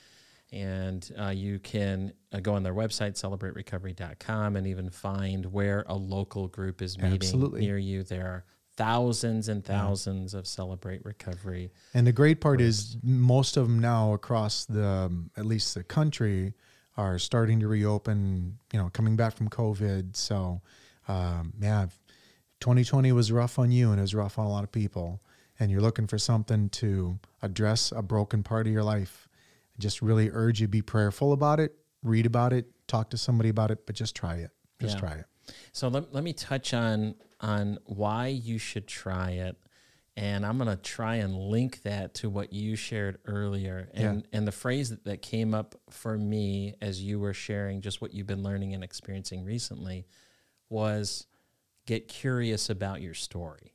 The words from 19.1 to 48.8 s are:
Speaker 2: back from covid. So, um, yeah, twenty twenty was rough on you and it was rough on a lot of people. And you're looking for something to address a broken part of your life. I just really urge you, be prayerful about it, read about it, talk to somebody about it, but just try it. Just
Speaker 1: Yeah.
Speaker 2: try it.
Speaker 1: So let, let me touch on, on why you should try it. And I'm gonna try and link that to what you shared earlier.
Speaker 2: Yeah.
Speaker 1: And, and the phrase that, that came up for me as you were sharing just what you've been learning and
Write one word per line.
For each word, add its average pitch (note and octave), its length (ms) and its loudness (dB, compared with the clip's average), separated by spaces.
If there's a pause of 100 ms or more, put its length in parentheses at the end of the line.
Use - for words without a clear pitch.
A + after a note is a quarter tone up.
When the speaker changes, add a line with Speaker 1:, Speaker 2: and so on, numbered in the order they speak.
Speaker 2:
back A2+ 180 2
from G#2+ 140 -2
covid. G2+ 680 0
So, F#2 460 -2 (480)
um, F2 520 -2
yeah, G#2 260 2 (760)
twenty B2 240 6
twenty C3 260 6
was A#2 220 4
rough A#2+ 260 2
on B2 100 6
you B2 220 6
and G2+ 80 4
it - 20 4
was G2 140 0
rough G2+ 240 0
on A2 60 0
a G#2 40 0
lot G2+ 140 0
of G#2 80 -8
people. F#2+ 500 -2 (380)
And G#2+ 100 2
you're G2 120 4
looking A2+ 260 4
for G#2+ 100 -2
something G#2+ 520 2
to F#2+ 500 0 (220)
address G#2+ 500 2
a A#2 100 -4
broken G#2 420 0
part A2 220 0
of A2 60 2
your G#2+ 120 2
life. G#2 440 -2 (480)
I - 40 -12
just G2+ 220 -2
really A2 300 6
urge A2+ 300 2
you, A2 80 4
be G#2+ 120 2
prayerful A2 520 4
about D3 260 6
it, D#3 160 0 (260)
read A2+ 240 4
about A#2+ 280 4
it, B2 120 2 (220)
talk A2 220 0
to A#2+ 80 -4
somebody A2+ 320 4
about G#2+ 220 2
it, - 140 -6
but G#2+ 100 -8
just A2 200 -6
try E2+ 220 -4
it. E2+ 140 -10 (280)
Just G#2 160 -2
Speaker 1:
Yeah. G2 60 -4
Speaker 2:
try E2+ 140 -4
it. D#2 100 -12 (480)
Speaker 1:
So C3 160 -2
let, C#3 240 -2
let C#3 100 -2
me E3+ 80 -4
touch - 420 -4
on, A2 420 0 (260)
on G#2 440 0
why G#2+ 420 -2
you A#2 300 -4
should - 300 -8
try F#2 440 -6
it. F2+ 260 -6 (580)
And G2+ 300 -2
I'm A2+ 120 -2
gonna A2+ 180 0
try A2+ 400 -4
and G2+ 200 0
link A2 480 -2
that G2+ 320 -6
to A2 140 -4
what G2+ 240 -6
you G#2+ 220 -4
shared G2+ 500 -6
earlier. G2 680 -4
Speaker 2:
Yeah. G#2+ 180 2
Speaker 1:
And, G#2 200 -4
and G#2+ 160 0
the G2+ 40 0
phrase B2+ 400 -2
that, - 140 -12
that G2 160 -6
came A2+ 320 0
up G#2+ 220 -4 (140)
for A2 280 -6
me G2+ 640 -2
as G2 200 -6
you G2+ 180 -4
were G2+ 140 -2
sharing G2 480 -6
just G2+ 200 -8
what G#2+ 120 -10
you've G2 140 -8
been G2 160 -4
learning G2 300 -2
and F#2+ 100 -8